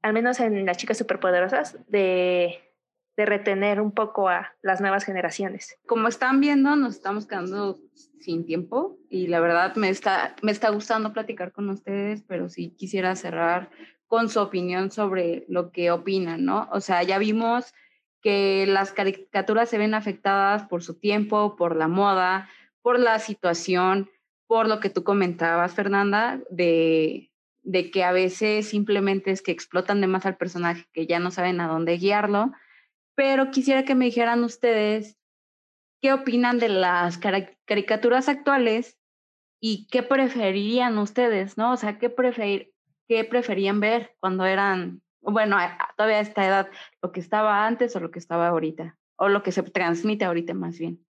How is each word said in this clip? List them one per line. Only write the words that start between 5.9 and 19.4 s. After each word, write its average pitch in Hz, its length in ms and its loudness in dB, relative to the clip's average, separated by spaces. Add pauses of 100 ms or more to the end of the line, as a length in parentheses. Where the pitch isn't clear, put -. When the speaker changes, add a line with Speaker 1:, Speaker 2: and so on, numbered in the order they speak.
Speaker 2:
están 262 320 2
viendo, 285 360 4
nos 247 200 0
estamos 208 300 -8
quedando 196 520 -6 (420)
sin 165 260 -6
tiempo 180 520 -4 (120)
y 180 160 -4
la 170 140 0
verdad 170 360 2
me 214 120 2
está, 190 540 -2
me 214 100 0
está 214 180 0
gustando 214 420 -2
platicar 214 400 -8
con 202 180 -6
ustedes, 202 520 -6
pero 180 260 -8
sí 170 280 -10
quisiera 185 400 -4
cerrar 170 540 -2 (360)
con 226 220 2
su 220 120 0
opinión 185 520 -2
sobre 185 560 -2
lo 180 240 -2
que 175 180 0
opinan, 175 540 -2
¿no? 190 280 0
O 196 80 -2
sea, 180 220 0
ya 190 160 0
vimos 226 560 0 (480)
que 196 440 2
las 196 260 2
caricaturas 208 760 0